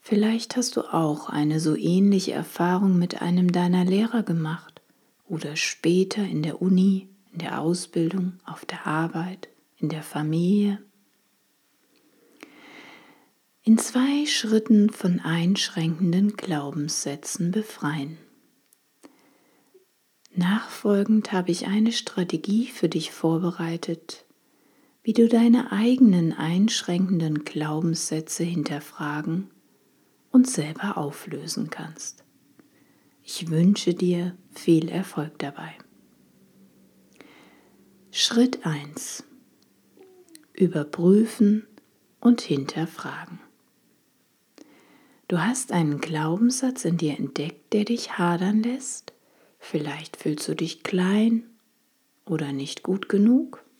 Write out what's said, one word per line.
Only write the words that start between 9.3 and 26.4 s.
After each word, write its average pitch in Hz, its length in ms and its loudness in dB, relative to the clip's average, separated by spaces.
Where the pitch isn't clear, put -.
in 151 140 -4
der 156 120 -8
Familie. 180 800 0
In 220 160 6
zwei 285 480 0
Schritten 214 640 4
von 175 280 -2
einschränkenden 170 1160 0
Glaubenssätzen 147 1120 -4
befreien. 160 680 -4
Nachfolgend 208 960 0
habe 180 180 -2
ich 175 160 -2
eine 214 240 2
Strategie 202 760 -2
für - 220 -2
dich 160 220 -4
vorbereitet, 165 1120 -4
wie 220 120 -2
du 233 140 6
deine 233 440 6
eigenen 208 600 6
einschränkenden 175 1120 0